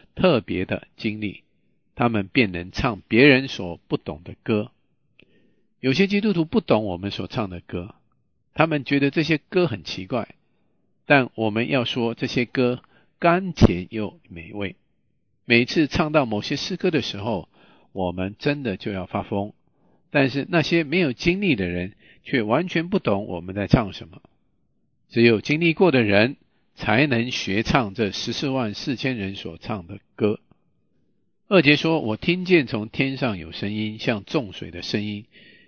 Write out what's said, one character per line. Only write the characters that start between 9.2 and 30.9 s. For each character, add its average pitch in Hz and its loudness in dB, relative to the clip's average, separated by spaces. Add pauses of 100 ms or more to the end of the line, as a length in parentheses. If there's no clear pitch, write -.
些 156 0
歌 - 0
很 101 -6
奇 92 -10
怪， 117 -6 (720)
但 135 4
我 110 0
们 113 -2
要 127 0
说 117 -2
这 123 -6
些 123 0
歌 123 -2 (340)
甘 175 0
甜 90 4
又 107 -8
美 85 -16
味。 101 -8 (680)
每 120 6
次 151 0
唱 151 -2
到 151 4
某 110 -2
些 - -6
诗 180 -6
歌 180 0
的 139 0
时 - -8
候， 98 -6 (420)
我 92 -2
们 92 -6
真 143 -2
的 104 -4
就 107 -8
要 90 -6
发 98 -6
疯， 101 -6 (560)
但 135 2
是 131 -4
那 170 2
些 170 0
没 151 0
有 147 2
经 175 -2
历 175 2
的 95 -2
人 87 -4 (260)
却 127 -2
完 131 0
全 170 -2
不 190 0
懂 104 0
我 92 -8
们 92 -10
在 101 -2
唱 104 2
什 - -16
么。 - -20 (880)
只 117 4
有 117 8
经 151 0
历 170 4
过 175 4
的 131 4
人 107 4 (380)
才 117 2
能 123 -2
学 101 -2
唱 113 0
这 104 -2
十 - -6
四 143 -4
万 120 -2
四 143 -6
千 131 -4
人 98 -6
所 85 -12
唱 98 -8
的 98 -14 (160)
歌。 107 0 (1080)